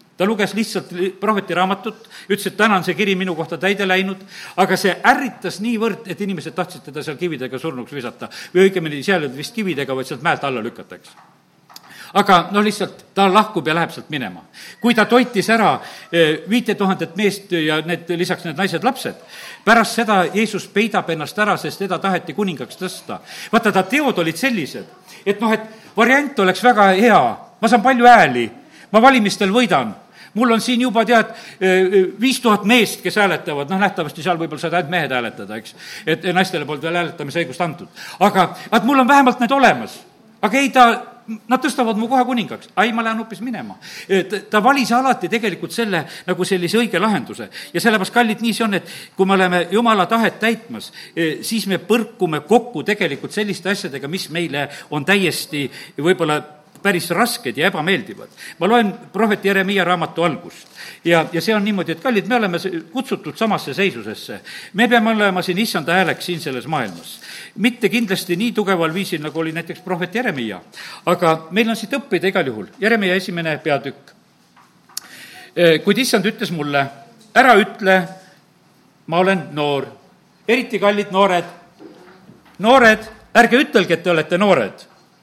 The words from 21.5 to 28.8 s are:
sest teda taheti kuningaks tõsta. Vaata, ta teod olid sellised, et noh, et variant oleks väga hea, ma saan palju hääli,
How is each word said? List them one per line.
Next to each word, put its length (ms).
sest 260
teda 160
taheti 340
kuningaks 460
tõsta. 400
Vaata, 200
ta 120
teod 400
olid 160
sellised, 460
et 160
noh, 100
et 100
variant 420
oleks 240
väga 320
hea, 260
ma 60
saan 160
palju 240
hääli, 380